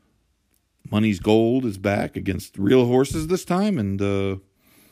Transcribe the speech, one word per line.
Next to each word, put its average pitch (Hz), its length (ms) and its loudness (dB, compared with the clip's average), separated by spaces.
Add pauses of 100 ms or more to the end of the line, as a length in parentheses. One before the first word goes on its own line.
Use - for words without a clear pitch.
(920)
Money's 104 300 0
Gold 113 460 2
is 98 100 -6
back 98 400 -4
against 92 400 -6
real 120 300 4
horses 139 400 0
this 175 180 -4
time, 190 320 0
and, 98 240 -2
uh, 98 360 -2 (560)